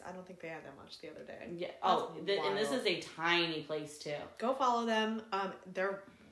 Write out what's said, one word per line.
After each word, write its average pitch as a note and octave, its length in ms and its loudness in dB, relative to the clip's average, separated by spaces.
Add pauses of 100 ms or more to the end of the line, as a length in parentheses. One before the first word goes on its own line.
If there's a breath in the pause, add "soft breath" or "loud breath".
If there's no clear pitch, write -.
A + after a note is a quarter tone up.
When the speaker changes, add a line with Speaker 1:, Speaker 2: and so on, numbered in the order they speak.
Speaker 1:
I F3+ 60 -8
don't F#3 140 -10
think F3+ 160 -16
they E3 80 -8
had D#3 160 -10
that C#3 120 -14
much - 220 -16
the D#3 100 -12
other - 140 -14
day. - 300 -12
Speaker 2:
Yeah. E3+ 140 -6
Speaker 1:
That's - 160 -10
Speaker 2:
Oh, F3 280 4 (140)
th-, G3 180 4
and G3 140 2
this A3 120 2
Speaker 1:
wild. B3+ 120 2
Speaker 2:
is G#3 60 -2
a E3+ 140 2
tiny E3 640 2
place, D3+ 340 -6
too. D3 180 -4 (220)
Speaker 1:
Go B3 180 2
follow A#3+ 300 4
them. A3 460 2
Um, G3 220 0 (200)
they're, F#3+ 300 0 (280)